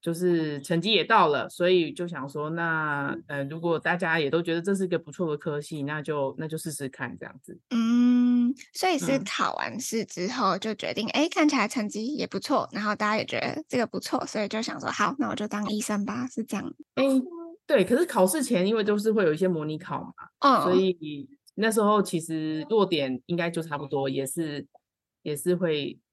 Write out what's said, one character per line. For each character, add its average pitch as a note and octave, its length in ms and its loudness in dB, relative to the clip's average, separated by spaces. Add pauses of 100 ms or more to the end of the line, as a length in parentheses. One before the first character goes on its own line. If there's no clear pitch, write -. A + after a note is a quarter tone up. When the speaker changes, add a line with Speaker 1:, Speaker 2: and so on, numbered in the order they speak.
Speaker 1:
就 E3+ 120 -2
是 D#3+ 460 0
成 E3 220 0
绩 G3+ 100 0
也 E3+ 140 4
到 G3 240 6
了， C3 180 2
所 F3 220 2
以 E3 240 4
就 F3 120 -6
想 D3 220 -8
说 D3+ 220 -6
那， D#3 680 -2 (100)
呃， C#3 180 -4
如 D#3+ 160 -8
果 E3 180 0
大 E3+ 160 0
家 E3+ 240 0
也 C#3 100 2
都 E3 120 2
觉 E3+ 120 -2
得 E3+ 80 0
这 G3 140 0
是 F#3+ 80 0
一 F#3 60 -2
个 E3+ 100 0
不 E3 100 -10
错 D#3+ 220 -4
的 D3 60 -2
科 D3 240 -4
系， D3 220 -8
那 D3+ 180 -4
就， C#3+ 360 -4
那 D#3+ 80 -6
就 D#3 120 -6
试 D#3+ 120 -8
试 C#3 200 -6
看 - 280 -8
这 - 80 -14
样 - 160 -16
子。 - 160 -18 (120)
Speaker 2:
嗯， B3 840 4 (200)
所 - 160 0
以 E4 80 2
是 C#4 200 0
Speaker 1:
嗯。 - 80 -2
Speaker 2:
考 - 320 -2
完 - 220 -6
试 A3+ 260 -4
之 F3+ 240 -6
后 G3 280 0
就 A3 160 -4
决 - 200 -6
定， G#3+ 160 -4
诶， D4 200 2
看 D#4+ 180 2
起 D4 80 4
来 A3 120 2
成 G#3+ 200 -4
绩 A3 280 -6
也 - 100 -4
不 - 140 -6
错， A#3 320 0
然 G3+ 100 -6
后 G#3 140 -2
大 G#3+ 100 -2
家 G#3+ 120 2
也 - 80 -2
觉 - 160 -4
得 D#4 260 -4
这 B3+ 100 -2
个 A#3 80 2
不 - 140 -8
错， - 260 -2
所 - 160 -4
以 G3+ 60 -2
就 A3 140 -4
想 - 180 -6
说 C4 100 -4
，“好， G#3+ 300 0
那 A3+ 100 0
我 - 60 -4
就 G#3 120 -4
当 G#3 220 -4
医 G#3+ 120 -2
生 G#3 240 -2
吧。” A#3+ 260 -4
是 A3+ 140 -6
这 - 100 -8
样 G3+ 100 -6
吗？ - 60 -8 (240)
Speaker 1:
诶， C4+ 260 4 (460)
对， B3 160 6
可 - 140 2
是 E4+ 80 4
考 F#3+ 200 4
试 C#4+ 160 2
前 F#3+ 240 2
因 G#3+ 100 2
为 A3 80 2
都 G#3 140 2
是 G#3+ 140 2
会 G#3 140 4
有 D3+ 80 4
一 D#3 40 -2
些 F#3 120 2
模 D#3 160 0
拟 D#3 120 -4
考 D3+ 240 -8
嘛， - 120 -14 (260)
Speaker 2:
嗯。 B3+ 240 6
Speaker 1:
所 F3+ 100 2
以 E3 540 0 (280)
那 A3 140 2
时 A3 120 2
候 G#3 200 6
其 F#3 200 -2
实 D#3 480 -4
落 G#3 160 4
点 C#3 400 -2
应 F3 100 -2
该 E3+ 140 0
就 E3+ 120 -4
差 D#3 160 -6
不 C#3+ 80 -6
多， C#3 240 -2
也 C3+ 160 -2
是， D3 400 -6 (560)
也 D3+ 140 -6
是 F3+ 200 0
会 D#3+ 440 -2 (140)